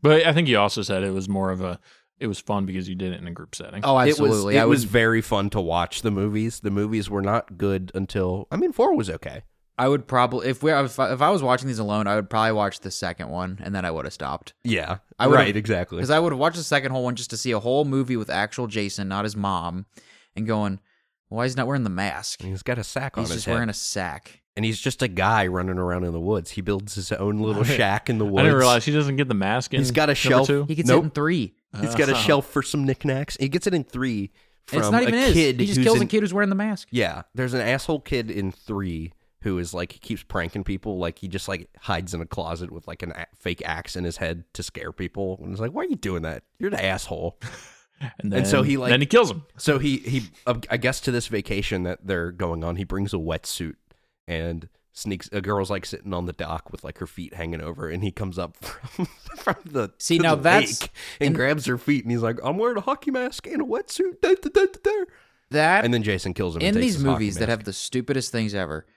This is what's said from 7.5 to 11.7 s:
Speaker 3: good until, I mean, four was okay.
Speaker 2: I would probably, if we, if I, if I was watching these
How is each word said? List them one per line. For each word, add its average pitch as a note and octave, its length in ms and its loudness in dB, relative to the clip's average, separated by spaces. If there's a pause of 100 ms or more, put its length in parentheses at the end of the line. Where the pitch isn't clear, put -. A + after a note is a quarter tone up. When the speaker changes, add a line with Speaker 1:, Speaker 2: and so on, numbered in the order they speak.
Speaker 3:
good F#2+ 360 0
until, F#2+ 580 -2
I - 60 -4
mean, D#4+ 140 0
four F#4 240 4
was G2+ 140 0
okay. D2 340 -10 (340)
Speaker 2:
I B2+ 120 4
would C#3 180 2
probably, B2 400 2
if C3 160 -2
we, D#3 80 4
if C#3 280 2
I, C3 120 2
if B2+ 100 0
I D3+ 100 6
was F#3 120 2
watching B2+ 240 2
these A#2+ 120 -4